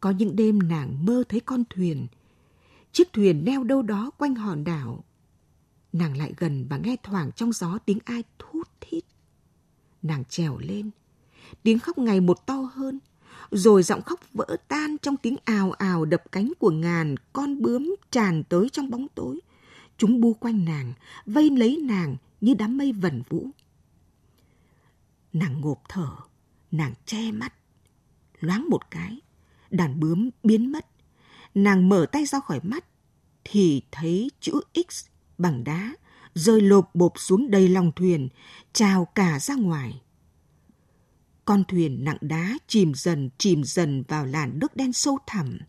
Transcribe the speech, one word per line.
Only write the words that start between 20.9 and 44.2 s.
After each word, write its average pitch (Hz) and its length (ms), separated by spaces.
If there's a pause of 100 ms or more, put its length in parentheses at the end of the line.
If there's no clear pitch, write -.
vây 302 240
lấy 262 340
nàng 180 320 (240)
như 240 140
đám 214 240
mây 277 140
vần 165 360
vũ. 208 200 (1800)
Nàng 156 280
ngộp 147 280
thở, 175 200 (640)
nàng 151 240 (120)
che 220 260
mắt. 233 220 (840)
Loáng 196 300
một - 200
cái, 196 300 (500)
đàn 165 300
bướm 170 300 (120)
biến 226 300
mất. 311 140 (680)
Nàng 196 340
mở 185 240
tay 294 140
ra 277 140
khỏi 147 220
mắt, 240 220 (600)
thì 165 380 (100)
thấy 175 380 (100)
chữ - 200 (300)
X - 140 (340)
bằng 147 260
đá 185 300 (400)
rơi 214 260
lộp 196 340
bộp 175 220
xuống 226 340
đầy 190 180
lòng 180 280
thuyền, 170 320 (440)
trào 190 320
cả 170 360
ra 285 140
ngoài. 151 480 (1400)
Con 202 240
thuyền 147 360
nặng 151 160
đá 165 460
chìm 185 280
dần, 139 440
chìm 165 260
dần 143 440
vào 151 180